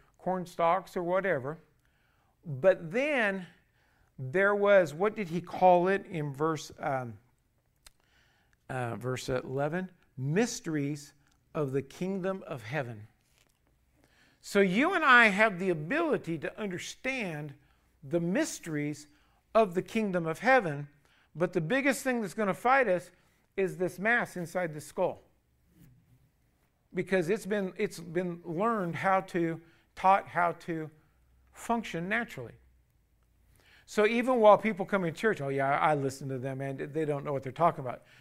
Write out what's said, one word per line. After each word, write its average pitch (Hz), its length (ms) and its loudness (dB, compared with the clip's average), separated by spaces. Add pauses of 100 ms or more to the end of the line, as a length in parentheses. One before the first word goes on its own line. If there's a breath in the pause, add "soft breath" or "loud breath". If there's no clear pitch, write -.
(200 soft breath)
corn 180 260 -4
stalks 170 500 -2
or 190 60 -2
whatever. 170 560 -2 (880)
But 170 460 2
then 220 560 0 (720)
there 180 340 2
was, 202 400 6
what 202 220 0
did 208 140 -6
he 170 120 -2
call 180 460 6
it 196 180 0
in 147 280 -6
verse, 151 460 -4
um, 131 340 -4 (1600)
uh, 123 260 -6
verse 120 340 -6
eleven? 147 600 -4 (280)
Mysteries 151 960 -2 (420)
of 147 160 -2
the 135 100 -2
kingdom 190 640 -6
of 139 160 -10
heaven. 117 460 -8 (1300)
So - 180 0
you 202 340 4
and 339 100 0
I 240 240 10
have 202 300 2
the 185 140 0
ability 175 680 -2
to 170 200 -10
understand 185 920 -6 (500)
the 147 160 0
mysteries 170 880 -4 (480)
of 214 180 4
the 175 80 -2
kingdom 180 460 -2
of 160 120 -4
heaven, 175 480 2 (480)
but 175 180 -2
the 180 80 0
biggest 254 420 0
thing 247 180 0
that's 190 120 -6
gonna 202 200 -2
fight 247 340 2
us 175 220 0 (480)
is 180 200 -2
this 175 200 -4
mass 214 400 0
inside 170 360 -4
the 151 80 -12
skull. 151 420 -4 (1700)
Because 180 360 0
it's 214 180 -2
been, 190 300 -2
it's 202 220 -4
been 175 460 -4
learned 175 500 -2
how 190 260 2
to, 170 380 -2 (360 soft breath)
taught 190 320 4
how 170 240 0
to 160 380 -8 (640)
function 196 540 -6
naturally. 196 460 -6 (1300 soft breath)
So - 200 0
even 233 320 2
while 208 200 10
people 196 280 -2
come 196 180 0
in 160 100 -2
church, 208 280 0
"Oh 139 80 -4
yeah, 135 280 0
I 160 160 4
listen 135 360 -4
to 135 80 -6
them, 131 240 -8
and 135 180 -8
they 151 240 -4
don't 143 220 -4
know 147 80 -4
what 135 100 -4
they're 131 80 -10
talking 156 320 0
about." 123 200 -10 (180 soft breath)